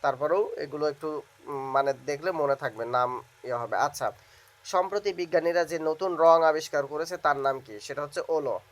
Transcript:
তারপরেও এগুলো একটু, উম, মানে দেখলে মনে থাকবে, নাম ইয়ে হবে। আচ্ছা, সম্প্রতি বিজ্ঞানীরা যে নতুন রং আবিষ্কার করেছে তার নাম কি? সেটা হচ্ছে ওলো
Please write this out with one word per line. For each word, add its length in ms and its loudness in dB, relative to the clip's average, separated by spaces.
তারপরেও 380 0
এগুলো 300 -4
একটু, 160 -8
উম, 180 -6
মানে 160 4
দেখলে 200 -2
মনে 220 2
থাকবে, 200 -4
নাম 120 4
ইয়ে 140 -2
হবে। 140 -4
আচ্ছা, 200 -4
সম্প্রতি 380 0
বিজ্ঞানীরা 400 2
যে 60 -4
নতুন 220 -2
রং 140 10
আবিষ্কার 400 -2
করেছে 240 -6
তার 200 4
নাম 100 2
কি? 100 -16
সেটা 200 -8
হচ্ছে 160 -6
ওলো 200 -2